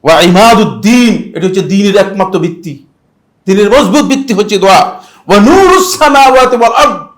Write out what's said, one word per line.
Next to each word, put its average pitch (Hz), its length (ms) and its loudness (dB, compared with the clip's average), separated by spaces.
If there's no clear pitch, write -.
"ওয়া 151 160 2
ইমাদুদ্দিন", 214 1160 0
এটা 165 100 -6
হচ্ছে 185 160 -4
দ্বীনের 196 340 -2
একমাত্র 190 420 -4
ভিত্তি, 156 460 -10
দ্বীনের 196 260 0
মজবুত 262 340 2
ভিত্তি 254 300 -4
হচ্ছে 208 240 -2
দোয়া। 185 420 0
"ওয়া 202 120 2
নূরুস 370 580 2
সামাওয়াতি 262 580 2
ওয়াল 226 160 0
আরদ" 277 240 0